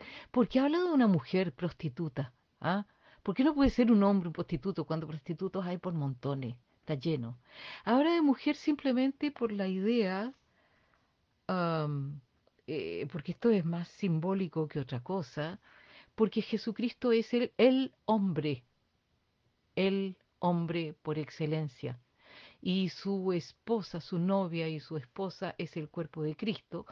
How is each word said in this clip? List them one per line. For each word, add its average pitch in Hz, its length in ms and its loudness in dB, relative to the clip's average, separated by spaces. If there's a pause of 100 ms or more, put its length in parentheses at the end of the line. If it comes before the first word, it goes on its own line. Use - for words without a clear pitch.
(300)
¿Por 240 180 4
qué 254 120 2
habla 302 200 4
de 359 120 2
una 254 160 6
mujer 185 440 2
prostituta? 156 800 -6 (280)
¿Ah? 196 260 -2 (360)
¿Por 190 120 -2
qué 262 100 4
no 311 100 4
puede 277 160 6
ser 240 200 4
un 208 140 8
hombre 196 240 4
un 156 60 -8
prostituto 170 500 -4
cuando 160 240 -4
prostitutos 180 580 -6
hay 175 120 -4
por 180 160 -6
montones? 135 640 -4 (240)
Está 156 140 -6
lleno. 127 440 -4 (460)
Habla 277 280 4
de 339 100 2
mujer 294 340 2
simplemente 269 720 0
por 226 220 -4
la 196 140 -2
idea, 196 680 0 (1120)
am, 151 720 -2 (460)
eh, 87 460 -4
porque 175 200 -6
esto - 180 2
es 196 140 4
más 170 240 -4
simbólico 170 800 -2
que 147 120 -6
otra 127 220 -6
cosa, 175 580 -6 (540)
porque 220 280 2
Jesucristo 233 680 -2
es 226 220 2
el, 240 240 2
el 262 340 6 (120)
hombre, 156 600 0 (1120)
el 196 400 0 (220)
hombre 170 640 0
por 151 160 -4
excelencia. 151 800 -4 (600)
Y 185 280 0
su 190 440 -2
esposa, 175 680 -4
su 175 180 -4
novia 170 500 0
y 156 120 -6
su 156 160 -8
esposa 175 640 -8
es 170 180 -6
el 151 140 -8
cuerpo 160 320 -8
de 151 140 -4
Cristo. - 560 -6